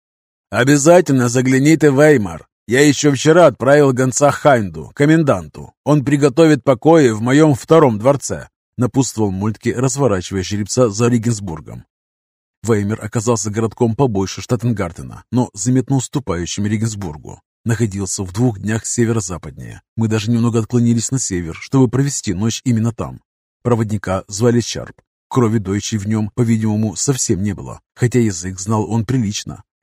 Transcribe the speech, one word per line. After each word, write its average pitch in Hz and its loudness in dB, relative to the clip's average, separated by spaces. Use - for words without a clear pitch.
«Обязательно 139 4
загляните 135 4
в 135 2
Веймар. 107 2
Я 120 2
ещё 147 4
вчера 160 4
отправил 135 4
гонца 131 2
Хайнду, 98 0
коменданту. 139 0
Он 147 2
приготовит 147 4
покои 143 4
в 107 -4
моём 139 4
втором 135 2
дворце», 120 -2
напутствовал 117 -2
Мольтке, 104 -4
разворачивая 120 -2
жеребца 107 -2
за 107 -2
Регенсбургом. 101 -4
Веймар 107 -2
оказался 110 -2
городком 113 -2
побольше 101 -2
Штаттенгартена, 98 -6
но 120 0
заметно 127 -2
уступающим 101 -6
Регенсбургу. 101 -6
Находился 101 -4
в 92 -12
двух 113 -2
днях 104 -6
северо-западнее. 92 -4
Мы 113 0
даже 110 -2
немного 117 0
отклонились 117 0
на 135 -2
север, 87 -6
чтобы 131 2
провести 127 -2
ночь 107 -4
именно 117 0
там. 65 -12
Проводника 110 -2
звали 117 2
Чарп. - -8
Крови 117 0
дойчей 101 -4
в 98 -10
нём, 107 -2
по-видимому, 110 0
совсем 98 -2
не 101 -4
было, 65 -14
хотя 123 0
язык 92 -4
знал 107 -2
он 110 -2
прилично. 110 -6